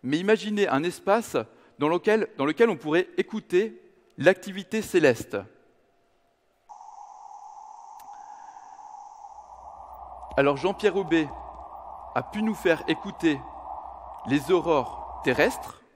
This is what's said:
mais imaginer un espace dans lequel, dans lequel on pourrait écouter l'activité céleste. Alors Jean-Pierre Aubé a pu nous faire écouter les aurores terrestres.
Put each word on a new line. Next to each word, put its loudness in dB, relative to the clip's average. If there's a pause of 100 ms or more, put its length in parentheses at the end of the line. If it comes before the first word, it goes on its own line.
mais 0
imaginer 2
un 2
espace 2 (440)
dans 4
lequel, 4
dans 0
lequel 6
on 0
pourrait 2
écouter 0 (380)
l'activité 2
céleste. 4 (4000)
Alors 2
Jean-Pierre -2
Aubé 0 (880)
a 0
pu -4
nous 0
faire 4
écouter 0 (880)
les 2
aurores 2
terrestres. 2 (140)